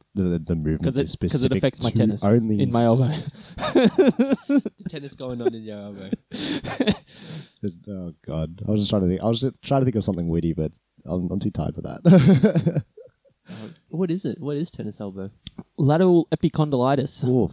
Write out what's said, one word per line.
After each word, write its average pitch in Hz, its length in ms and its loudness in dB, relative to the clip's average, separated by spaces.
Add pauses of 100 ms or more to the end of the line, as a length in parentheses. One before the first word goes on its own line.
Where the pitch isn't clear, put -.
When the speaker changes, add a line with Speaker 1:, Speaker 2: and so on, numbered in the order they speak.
(140)
Speaker 1:
The, 98 80 0
the, 87 180 0
the 80 160 -2
movement 78 260 -2
Speaker 2:
'Cause 120 140 0
it, 139 80 0
Speaker 1:
is - 100 -8
Speaker 2:
'cause - 200 -2
it 143 40 0
Speaker 1:
specific 120 200 0
Speaker 2:
affects 131 260 -2
my 117 60 2
Speaker 1:
to 107 60 -2
Speaker 2:
tennis 107 280 2
Speaker 1:
only 110 360 4
Speaker 2:
in 120 120 0
my 117 120 2
elbow. 123 300 4 (440)
<laughs> - 0 -
Speaker 3:
The 277 1040 2 (260)
tennis 143 260 -12
going 127 260 -8
on 117 140 0
in 113 80 -12
your 107 160 -12
elbow. 101 320 -12 (220)
Speaker 2:
<laughs> - 640 -2 (920)
Speaker 1:
Oh 90 240 -10 (140)
God, 80 400 -6
I - 40 -4
was 107 120 2
just 98 80 -2
trying 104 120 2
to 90 60 4
think. 92 140 0
I 101 60 -2
was 113 120 0
just 131 220 -2
trying 139 180 0
to 131 60 2
think 117 100 0
of 101 80 0
something 87 240 -2
witty, 82 240 0
but 78 200 -2 (340)
I'm, 90 240 -2
I'm 95 100 -2
too 104 100 -2
tired - 240 -4
for - 80 -10
that. 170 1080 4
<laughs> - 60 -20 (520)
Speaker 3:
Uh, 110 220 -16 (220)
what 170 200 -4
is 185 140 -4
it? 147 160 -6
What 147 160 -6
is 156 140 -6
tennis 107 320 -12
elbow? 98 280 -10 (460)
Speaker 2:
Lateral 165 580 4
epicondylitis. 143 880 0
Speaker 1:
Ooh, 123 280 2